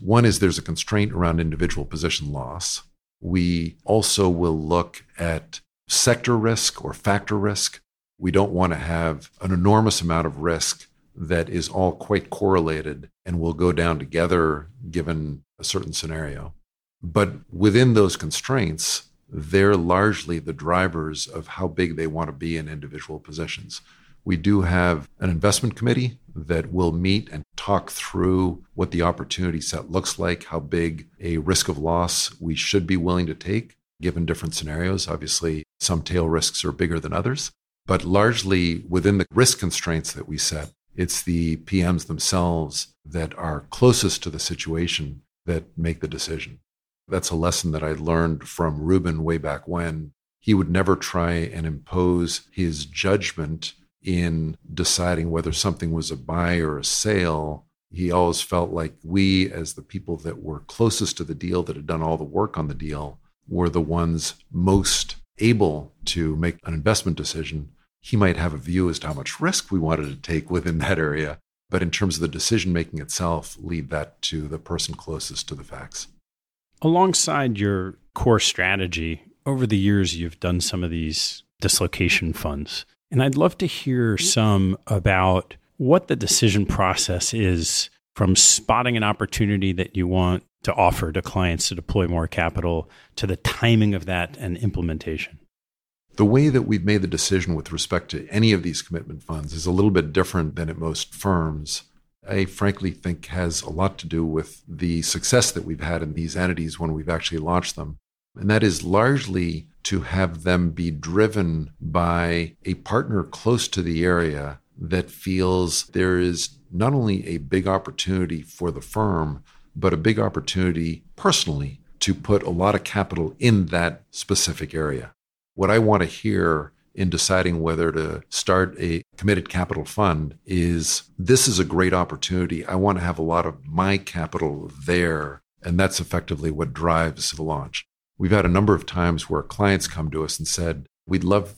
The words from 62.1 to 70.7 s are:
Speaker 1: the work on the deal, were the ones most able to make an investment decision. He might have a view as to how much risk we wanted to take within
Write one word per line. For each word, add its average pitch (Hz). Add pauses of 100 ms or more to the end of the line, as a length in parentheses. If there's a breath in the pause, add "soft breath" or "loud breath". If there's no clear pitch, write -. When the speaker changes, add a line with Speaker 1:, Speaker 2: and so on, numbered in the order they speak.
Speaker 1:
the 78
work 85
on 78
the 71
deal, 73 (280)
were 87
the 85
ones 82 (160)
most 95 (240)
able 95 (140)
to 78
make 82
an 82
investment 82
decision. 76 (280)
He -
might 95
have 82
a 73
view 85
as 78
to 80
how 76
much -
risk 180
we 95
wanted 78
to 69
take 80
within 85